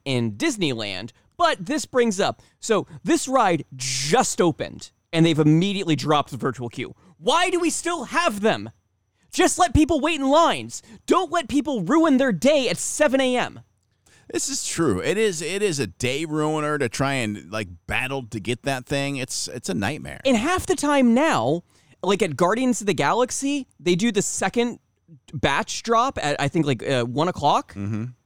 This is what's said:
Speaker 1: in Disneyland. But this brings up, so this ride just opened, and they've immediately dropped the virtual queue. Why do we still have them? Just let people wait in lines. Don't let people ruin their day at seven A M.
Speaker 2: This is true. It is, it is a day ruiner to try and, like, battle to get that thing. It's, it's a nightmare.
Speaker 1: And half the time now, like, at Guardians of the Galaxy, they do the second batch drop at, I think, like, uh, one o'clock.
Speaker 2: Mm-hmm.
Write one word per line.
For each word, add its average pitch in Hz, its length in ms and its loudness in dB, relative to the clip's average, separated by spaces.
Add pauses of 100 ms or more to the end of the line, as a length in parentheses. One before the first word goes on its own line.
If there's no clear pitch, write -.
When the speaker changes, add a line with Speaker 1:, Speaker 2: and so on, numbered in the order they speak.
Speaker 1:
in 120 280 0
Disneyland. 117 800 -4 (240)
But 302 300 0
this 254 200 -4
brings 233 340 0
up, 143 240 -2 (160)
so 196 260 0 (180)
this 294 240 0
ride 220 380 2 (100)
just 135 640 0
opened, 131 520 -2 (200)
and 165 140 4
they've 160 140 4
immediately 165 560 4
dropped 143 340 0
the 135 80 -12
virtual 123 320 -6
queue. - 240 -10 (240)
Why 320 320 0
do 349 100 0
we 339 120 0
still 339 340 -4
have 262 360 -2
them? 123 280 0 (640)
Just - 260 2
let 349 160 4
people 302 260 4
wait 311 200 0
in 269 100 0
lines. 247 540 2 (240)
Don't 339 240 2
let 330 180 -2
people 269 320 0
ruin 285 360 4
their 262 140 4
day 254 380 4
at 170 80 -2
seven 269 420 0
A 254 160 0
M. 143 260 -4 (680)
Speaker 2:
This - 160 -4
is - 200 -6
true. 117 340 0
It 160 160 -2
is, 202 240 0
it 185 220 -4
is 165 160 -2
a 117 80 -2
day 131 380 -4
ruiner 151 520 -2
to 135 100 -2
try 139 260 -2
and, 104 380 -4
like, 107 160 -6 (200)
battle 127 400 -6
to 110 120 -8
get 107 240 -4
that 135 220 -4
thing. 139 300 -4
It's, - 320 -6
it's - 220 -10
a 185 40 -4
nightmare. 131 500 -6
Speaker 1:
And 262 140 4
half 349 300 -2
the 359 80 0
time 277 400 4
now, 170 480 2 (400)
like, 196 180 0
at 165 160 0
Guardians 226 440 2
of 202 40 -12
the 196 80 2
Galaxy, 247 720 0 (140)
they 175 160 2
do 220 160 2
the 190 100 0
second 233 580 -2 (540)
batch 156 500 -2
drop 233 400 2
at, 147 160 0
I 143 80 0
think, 151 200 0
like, 127 200 -2
uh, 127 180 0
one 135 220 0
o'clock. 180 460 0
Speaker 2:
Mm-hmm. 104 320 -6 (200)